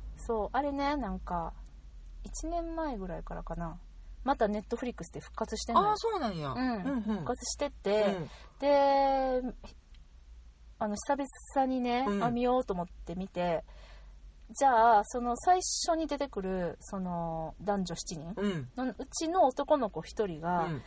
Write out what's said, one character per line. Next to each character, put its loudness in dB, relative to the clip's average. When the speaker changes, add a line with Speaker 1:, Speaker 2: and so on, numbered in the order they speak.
Speaker 1:
そ -2
う、 -6
あ 2
れ -2
ね、 0
な -2
ん -4
か、 -4
一 -8
年 -4
前 -2
ぐ -6
ら -6
い -10
か -8
ら -8
か -8
な。 -6
ま 2
た 4
Netflix -4
で -8
復 -16
活 -4
し -6
て -4
ん 0
の 6
よ。 4
Speaker 2:
あ 2
ー、 2
そ -2
う -2
な 0
ん -4
や。 -4
Speaker 1:
う -6
ん。 -4
Speaker 2:
う 0
ん -4
う 0
ん。 0
Speaker 1:
復 -2
活 -4
し -4
て -2
て、 2
Speaker 2:
う 4
ん。 -6
Speaker 1:
で、 4
あ -2
の、 -2
久 2
々 6
に 0
ね、 2
Speaker 2:
う 2
ん。 2
Speaker 1:
あ、 2
見 2
よ 4
う 0
と -2
思 -2
っ -2
て -10
見 -6
て、 0
じ 2
ゃ 10
あ、 4
そ -4
の 0
最 6
初 0
に 0
出 -2
て -4
く -4
る、 -2
そ -8
の、 -4
男 0
女 -4
七 -8
人 -10
Speaker 2:
う 0
ん。 -2
Speaker 1:
の -2
う -8
ち -4
の 6
男 2
の 0
子 -6
一 -2
人 -6
が、 0
Speaker 2:
う -4
ん。 -4